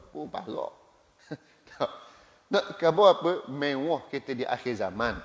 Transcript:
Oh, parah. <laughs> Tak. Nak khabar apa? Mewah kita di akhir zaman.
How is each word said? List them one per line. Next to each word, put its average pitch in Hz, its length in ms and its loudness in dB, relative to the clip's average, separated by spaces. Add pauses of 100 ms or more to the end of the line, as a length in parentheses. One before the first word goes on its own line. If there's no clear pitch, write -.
(140)
Oh, 151 120 -10
parah. - 480 -8 (560)
<laughs> - 80 -10 (320)
Tak. - 220 -4 (580)
Nak - 320 0
khabar 170 400 6
apa? 165 100 2 (140)
Mewah 143 640 -2
kita 139 240 -6
di 123 80 -4
akhir 120 400 -4
zaman. 98 440 -2